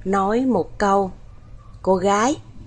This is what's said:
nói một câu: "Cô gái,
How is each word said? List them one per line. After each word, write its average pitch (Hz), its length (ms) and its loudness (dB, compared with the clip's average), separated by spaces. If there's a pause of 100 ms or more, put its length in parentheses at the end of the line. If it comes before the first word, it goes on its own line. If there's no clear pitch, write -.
nói 196 360 0
một 233 380 0
câu: 196 320 2 (720)
"Cô 185 140 4
gái, 202 400 2 (300)